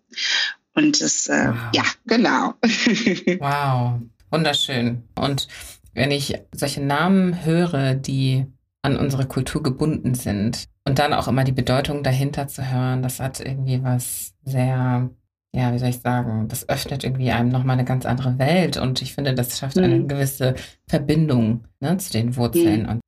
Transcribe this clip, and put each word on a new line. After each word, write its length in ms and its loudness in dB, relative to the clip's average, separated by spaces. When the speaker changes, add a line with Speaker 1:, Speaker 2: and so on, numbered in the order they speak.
Speaker 1:
Und 280 2
das, 260 -2
äh, 220 0
Speaker 2:
Wow. 80 -2
Speaker 1:
ja, 80 2
genau. 520 2
<laughs> 840 0
Speaker 2:
Wow, 600 0
wunderschön. 720 0
Und 320 -2
wenn 180 2
ich 220 -2
solche 260 -4
Namen 640 2
höre, 500 2
die 520 0
an 140 0
unsere 300 0
Kultur 360 -4
gebunden 520 0
sind. 500 -2
Und 140 0
dann 140 2
auch 160 0
immer 160 2
die 80 2
Bedeutung 500 0
dahinter 460 0
zu 220 -8
hören, 320 0
das 180 -4
hat 200 -6
irgendwie 420 -2
was 500 -2
sehr, 680 0
ja, 220 0
wie 40 0
soll 120 0
ich 100 -4
sagen, 480 0
das 200 -8
öffnet 360 -4
irgendwie 260 0
einem 200 2
nochmal 260 0
eine 80 2
ganz 220 -2
andere 320 0
Welt. 400 2
Und 240 -2
ich 120 -8
finde, 200 0
das 240 -2
schafft 200 -2
eine 220 6
Speaker 1:
Mhm. 80 0
Speaker 2:
gewisse 460 0
Verbindung, 760 2
ne, 180 0
zu 140 -8
den 240 0
Wurzeln 480 2
Speaker 1:
Mhm. 40 -6
Speaker 2:
und 200 -2